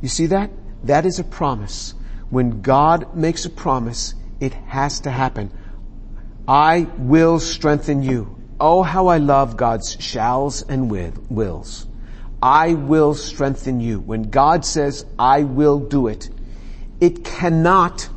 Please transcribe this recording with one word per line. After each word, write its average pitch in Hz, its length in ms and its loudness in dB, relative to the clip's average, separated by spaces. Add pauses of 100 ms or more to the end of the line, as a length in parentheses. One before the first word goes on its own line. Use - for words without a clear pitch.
You 135 60 -6
see 165 180 0
that? 190 240 0 (340)
That 143 220 4
is 180 120 -2
a 175 60 -4
promise. - 680 -6 (340)
When 123 320 0
God 147 560 4
makes 165 300 0
a 170 40 -8
promise, 123 640 -4 (260)
it 135 140 -2
has - 480 -4
to 143 100 -6
happen. 123 400 -2 (960)
"I 156 420 4 (100)
will 160 420 6
strengthen 147 640 0
you." 123 340 -2 (240)
Oh, 170 220 4
how 185 240 2
I 175 100 6
love 139 400 2
God's 117 420 -2
shalls 127 640 -2
and 131 300 -2
wi-, 87 220 -4 (180)
wills. 98 560 -4 (560)
"I 156 320 6
will 151 400 4
strengthen 135 680 -4
you." 117 180 -2
When 110 260 -4
God 139 420 4
says, 143 400 -2 (120)
"I 135 260 4
will 143 340 4
do 127 300 0
it," 107 200 -8 (720)
it 170 240 4
cannot 175 920 2